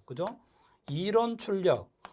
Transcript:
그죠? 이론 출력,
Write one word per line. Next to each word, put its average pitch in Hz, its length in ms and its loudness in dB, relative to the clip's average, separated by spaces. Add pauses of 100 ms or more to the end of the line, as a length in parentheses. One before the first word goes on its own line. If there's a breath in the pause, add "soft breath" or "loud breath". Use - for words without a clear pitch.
그죠? 143 200 -8 (640 soft breath)
이론 220 500 0
출력, 180 520 0 (220 loud breath)